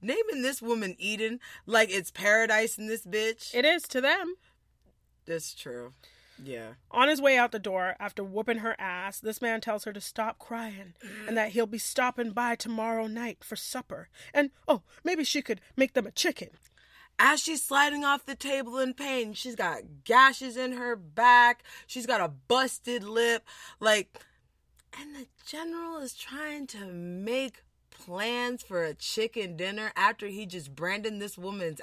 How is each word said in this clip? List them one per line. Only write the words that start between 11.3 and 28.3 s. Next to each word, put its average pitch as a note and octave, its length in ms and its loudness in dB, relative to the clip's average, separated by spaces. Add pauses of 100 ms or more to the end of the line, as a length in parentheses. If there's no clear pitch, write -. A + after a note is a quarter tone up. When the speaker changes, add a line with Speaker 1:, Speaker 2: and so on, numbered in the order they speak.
Speaker 2:
that A3 160 2
he'll A3+ 140 4
be G#3+ 120 -8
stopping B3 540 0
by A#3 240 0
tomorrow A3+ 500 -2
night A3+ 380 -8
for A3 100 -10
supper. - 540 -10 (260)
And, C#4+ 160 4 (160)
oh, B3+ 160 4 (220)
maybe E4 180 0
she C#4+ 180 0
could G#3+ 200 -4 (160)
make C4 180 2
them G#3+ 140 0
a - 20 -10
chicken. - 380 -2 (720)
Speaker 1:
As C#4+ 220 8
she's D#4+ 240 -2
sliding C#4+ 400 4
off C#4 220 2
the C4+ 80 -8
table C4+ 440 -4
in B3+ 140 0
pain, B3+ 400 -4
she's A#3 240 -8
got D3 480 -4
gashes C4 500 8
in B3+ 180 -4
her B3 220 -4
back. A#3+ 680 8 (240)
She's B3 180 -8
got A3+ 160 2
a E3+ 80 2
busted A#3+ 760 0
lip. A3+ 380 2 (380)
Like, G#3+ 380 2 (840)
and D4 160 -16
the C4 100 -14 (200)
general E4 500 -8
is C4+ 160 -8
trying D4 540 -8
to G3+ 180 -12
make F#3+ 800 -4 (260)
plans A#3+ 720 -4